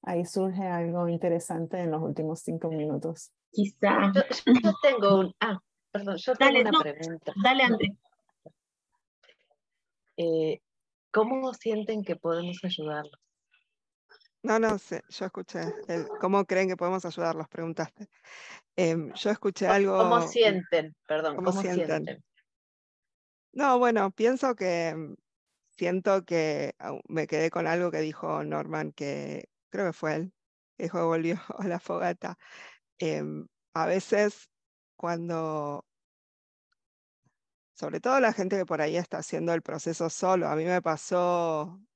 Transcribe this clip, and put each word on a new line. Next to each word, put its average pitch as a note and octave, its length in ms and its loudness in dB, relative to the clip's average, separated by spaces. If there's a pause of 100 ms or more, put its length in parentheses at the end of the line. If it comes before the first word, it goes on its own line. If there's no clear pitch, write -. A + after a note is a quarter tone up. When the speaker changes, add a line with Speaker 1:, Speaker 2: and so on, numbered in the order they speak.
Speaker 1:
ahí F3 220 -2
surge F#3+ 420 -2
algo F3 400 0
interesante E3+ 720 -2
en E3+ 120 0
los D#3 100 -2
últimos D#3 400 -4
cinco E3 280 -4
minutos. D#3 640 -4 (180)
Speaker 2:
Quizá. G3+ 640 2
Speaker 3:
Yo, F#3 80 6 (400)
yo G#3+ 200 4
tengo G3+ 380 6
un, F#3 200 0
ah, G#3 180 0 (320)
perdón, G3 280 -4
yo B3+ 180 0
tengo C4+ 160 6
Speaker 2:
Dale, A#3+ 100 6
Speaker 3:
una A3 100 4
Speaker 2:
no, D#3+ 100 6
Speaker 3:
pregunta. D#3+ 600 -6
Speaker 2:
dale, C4 220 6
André. G#3 340 2 (2250)
Speaker 3:
Eh, D#3+ 420 2 (520)
¿cómo B3+ 420 0
sienten G#3+ 500 -2
que F3 140 -4
podemos F3 460 -4
ayudarlos? D3+ 500 -6 (1300)
Speaker 4:
No, A3 140 2
no A3 220 2
sé, - 300 -10
yo - 160 -10
escuché F#3 340 -10 (280)
el, E3+ 200 -4 (120)
¿cómo G3 260 2
creen F#3+ 220 0
que F#3 80 -2
podemos F3+ 300 -4
ayudarlos? E3 420 -4
Preguntaste. E3 600 -8 (680)
Em, E3 380 0
yo - 160 -2
escuché G3+ 360 -2
Speaker 3:
¿Cómo, F#3 100 4
Speaker 4:
algo G3 240 4
Speaker 3:
cómo F3 280 4
sienten? F3+ 680 2 (120)
Perdón, D#3 280 -2
Speaker 4:
¿cómo F#3 160 0
Speaker 3:
¿cómo G3 100 0
Speaker 4:
sienten? F3+ 240 0
Speaker 3:
sienten? D3+ 380 -4 (1300)
Speaker 4:
No, C4+ 240 4
bueno, A3+ 320 4
pienso B3 460 2
que, F3 340 0
em, D#3 260 -8 (600)
siento F#3 480 0
que, D#3 540 0
au, - 280 -10
me D#3 200 -2
quedé D#3+ 240 0
con E3+ 160 -2
algo E3+ 240 0
que D#3 80 -4
dijo D#3 440 -4
Norman, D3+ 500 -6
que C#3+ 540 -8 (220)
creo G3 180 -4
que D#3+ 60 -4
fue D#3 220 -4
él, F3 180 -6 (420)
que - 100 -8
dijo F#3 120 -4
que E3+ 60 0
volvió E3 320 0
<laughs> - 240 -12
a F#3 80 -6
la F3 120 -4
fogata. F3 580 -6 (600)
Em, D3+ 500 -6 (280)
a D#3+ 100 0
veces G3+ 640 0 (460)
cuando, D#3+ 880 -6 (1900)
sobre - 240 -8
todo C4 200 2
la A3+ 140 4
gente G3 240 -2
que F#3 80 0
por D#3 160 -2
ahí D#3 160 0
está E3+ 220 -4
haciendo E3 340 -2
el E3 80 0
proceso E3 480 -4
solo, F#3 380 2
a D3+ 80 0
mí D#3+ 100 -2
me F3+ 160 0
pasó E3+ 1000 -2 (160)